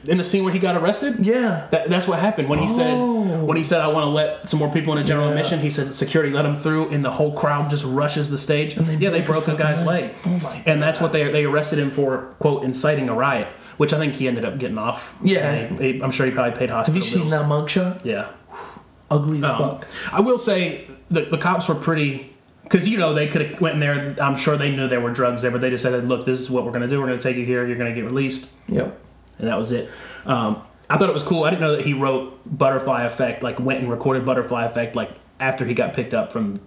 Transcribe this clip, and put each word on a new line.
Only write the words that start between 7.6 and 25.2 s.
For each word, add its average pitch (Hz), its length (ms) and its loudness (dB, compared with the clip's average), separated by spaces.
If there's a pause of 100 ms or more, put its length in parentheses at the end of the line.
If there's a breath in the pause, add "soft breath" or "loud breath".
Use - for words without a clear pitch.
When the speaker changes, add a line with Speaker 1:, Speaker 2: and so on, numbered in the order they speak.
Speaker 1:
just 147 160 -2
rushes 143 460 0
the 139 80 -2
stage. 151 380 0
Speaker 2:
And 160 100 2
they 156 80 0
Speaker 1:
Yeah, 185 160 2
they 170 100 2
Speaker 2:
broke 156 240 0
Speaker 1:
broke - 0 -
Speaker 2:
his 156 80 0
Speaker 1:
a 151 40 -2
guy's 156 260 2
Speaker 2:
fucking 165 40 2
Speaker 1:
leg. 170 180 0
Speaker 2:
leg. 110 80 -10 (120)
Oh 180 180 0
my - 220 -10
Speaker 1:
And 151 160 2
that's 156 160 2
Speaker 2:
God. 170 60 -2
Speaker 1:
what 156 100 2
they, 147 180 2
they 147 140 2
arrested 147 320 0
him 139 140 2
for, 135 480 0
quote, 139 240 2
"inciting 135 460 0
a 113 40 -2
riot," 120 340 0 (300 loud breath)
which 147 160 2
I 151 60 2
think 147 160 0
he 131 120 0
ended 120 180 -2
up 110 120 -4
getting 110 220 -4
off. - 420 -6
Speaker 2:
Yeah. 151 300 2
Speaker 1:
And 113 260 -2
they, 131 160 0
they, 127 100 -6
I'm 135 80 0
sure 135 140 0
he 127 60 2
probably 123 260 0
paid 127 120 0
Speaker 2:
Have 113 80 -2 (100)
Speaker 1:
hospital 156 140 4
Speaker 2:
you - 40 0
seen 165 240 0
Speaker 1:
bills. 160 40 0
Speaker 2:
that 147 120 2
mugshot? 151 600 0
Speaker 1:
Yeah. 104 240 -4 (800 loud breath)
Speaker 2:
Ugly 147 300 2
as 139 40 -2
Speaker 1:
Um, 131 140 0
Speaker 2:
fuck. - 300 -2 (240 loud breath)
Speaker 1:
I - 100 0
will 247 160 4
say 185 480 0 (240)
the, 160 120 2
the 156 160 -2
cops 175 320 0
were 151 60 2
pretty, 147 580 -2 (340)
'cause, 180 220 4
you 226 80 2
know, 160 160 2
they 151 140 2
coulda 151 340 -2
went 156 140 0
in 151 40 0
there, 143 420 0
I'm 139 140 2
sure 151 220 2
they 143 180 0
knew 135 140 0
there 123 100 2
were 120 120 0
drugs 123 300 0